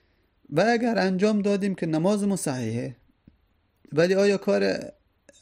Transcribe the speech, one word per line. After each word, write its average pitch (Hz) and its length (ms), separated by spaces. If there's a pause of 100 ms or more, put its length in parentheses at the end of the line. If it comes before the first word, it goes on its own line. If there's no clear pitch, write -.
(520)
و 160 160
اگر 233 300
انجام 190 440
دادیم 202 320
که 175 120
نمازمون 196 500
صحیحه، 127 600 (960)
ولی 170 220
آیا 196 240
کار 196 540 (480)